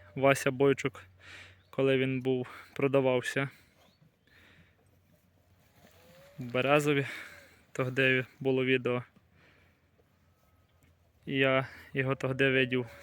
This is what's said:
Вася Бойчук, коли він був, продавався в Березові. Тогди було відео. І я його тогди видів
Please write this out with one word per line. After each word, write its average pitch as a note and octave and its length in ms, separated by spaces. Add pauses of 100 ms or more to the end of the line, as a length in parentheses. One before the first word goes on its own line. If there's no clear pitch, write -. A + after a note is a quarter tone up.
(140)
Вася C3+ 360
Бойчук, C3+ 540 (680)
коли C3+ 280
він C3 220
був, B2+ 280 (260)
продавався C3+ 720 (3000)
в B2+ 60
Березові. C#3 600 (680)
Тогди C3 540 (140)
було C3 240
відео. B2+ 380 (2250)
І C#3 100
я C3+ 300 (280)
його C3+ 200
тогди C3 360
видів B2+ 360 (160)